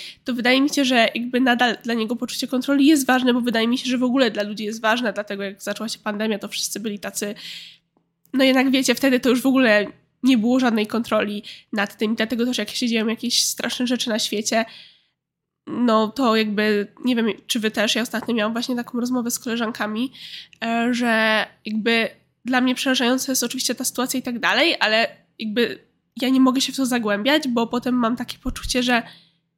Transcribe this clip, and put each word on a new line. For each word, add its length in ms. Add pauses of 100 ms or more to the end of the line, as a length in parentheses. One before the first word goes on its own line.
(240)
to 100
wydaje 260
mi 100
się, 140
że 300
jakby 260
nadal 420
dla 120
niego 220
poczucie 320
kontroli 380
jest 200
ważne, 280
bo 60
wydaje 280
mi 100
się, 120
że 80
w 60
ogóle 260
dla 120
ludzi 220
jest 160
ważne, 320
dlatego 300
jak 200
zaczęła 260
się 100
pandemia, 400
to 100
wszyscy 320
byli 180
tacy, 360 (960)
no 120
jednak 260
wiecie, 240
wtedy 260
to 80
już 140
w 40
ogóle 400 (380)
nie 140
było 220
żadnej 260
kontroli 560 (300)
nad 260
tym 140
i 40
dlatego 300
też 120
jak 120
się 180
dzieją 180
jakieś 380
straszne 420
rzeczy 220
na 100
świecie, 460 (1040)
no 420
to 280
jakby, 560 (120)
nie 120
wiem, 100 (200)
czy 140
wy 100
też, 240
ja 80
ostatnio 320
miałam 180
właśnie 240
taką 240
rozmowę 300
z 80
koleżankami, 760 (520)
e, 300
że 520 (180)
jakby 440 (360)
dla 160
mnie 140
przerażająca 580
jest 100
oczywiście 320
ta 100
sytuacja 360
i 20
tak 160
dalej, 420
ale 360 (220)
jakby 400 (380)
ja 120
nie 120
mogę 200
się 120
w 40
to 100
zagłębiać, 640
bo 180
potem 280
mam 220
takie 220
poczucie, 440
że 200 (540)